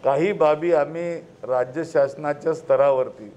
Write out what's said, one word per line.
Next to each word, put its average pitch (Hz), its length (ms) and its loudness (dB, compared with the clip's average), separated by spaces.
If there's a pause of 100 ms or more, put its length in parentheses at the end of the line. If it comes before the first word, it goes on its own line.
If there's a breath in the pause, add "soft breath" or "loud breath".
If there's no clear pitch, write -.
काही 147 280 0
बाबी 160 420 2
आम्ही 165 420 -2 (280)
राज्य 127 400 -2
शासनाच्या 147 680 -2
स्तरावरती 131 840 0